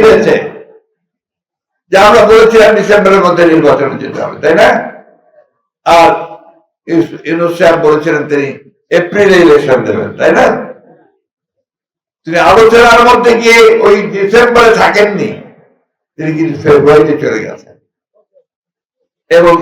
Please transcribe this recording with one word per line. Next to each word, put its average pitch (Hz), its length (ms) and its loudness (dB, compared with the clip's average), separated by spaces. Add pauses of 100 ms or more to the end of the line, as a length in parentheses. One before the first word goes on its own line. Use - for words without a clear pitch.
পেয়েছে। 196 320 2 (1600)
যে - 60 0
আমরা 214 280 4
বলেছিলাম 220 500 4
ডিসেম্বরের 196 500 0
মধ্যে 175 200 0
নির্বাচনে 143 540 0
যেতে 131 220 -12
হবে, - 200 -12
তাই 160 140 -2
না? - 120 2 (1160)
আর 165 240 2 (800)
ইউস-, 165 380 -4
ইউনূস 165 320 -4
সাহেব - 220 0
বলেছিলেন 151 480 -2
তিনি 139 200 -4 (420)
এপ্রিলে 185 480 0
ইলেকশন 147 460 2
দেবেন, - 340 -6
তাই - 140 -2
না? - 140 0 (1800)
তিনি 165 120 -4
আলোচনার 226 640 4
মধ্যে 240 280 2
গিয়ে 233 260 0 (200)
ওই 202 220 2
ডিসেম্বরে 233 760 0
থাকেননি, 190 540 -2 (880)
তিনি 156 120 -6
কিন্তু 156 300 -4
ফেব্রুয়ারিতে 147 560 2
চলে 110 220 -6
গেছেন - 360 -18 (1600)
এবং 170 300 4